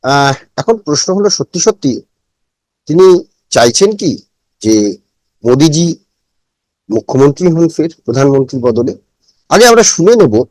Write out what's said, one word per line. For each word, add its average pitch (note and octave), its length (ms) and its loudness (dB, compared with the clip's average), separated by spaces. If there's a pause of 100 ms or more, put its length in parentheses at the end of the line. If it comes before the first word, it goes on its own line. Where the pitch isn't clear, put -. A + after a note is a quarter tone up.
আহ, C#3 300 0 (240)
এখন A#2 200 -2
প্রশ্ন D3 360 -4
হলো, G3+ 160 0
সত্যি - 300 -6
সত্যি D3+ 420 -4 (840)
তিনি F3 380 4 (260)
চাইছেন C3 480 0
কি E3 200 -4 (440)
যে G#2+ 360 -2 (480)
মোদিজি D3+ 500 0 (920)
মুখ্যমন্ত্রী C#3 640 0
হন E3 180 0
ফের D#3+ 200 -6 (160)
প্রধানমন্ত্রীর C3+ 560 -2
বদলে? A#2+ 360 -2 (520)
আগে G3+ 160 2
আমরা A3+ 180 4
শুনে F#3+ 320 2
নেব B2+ 360 2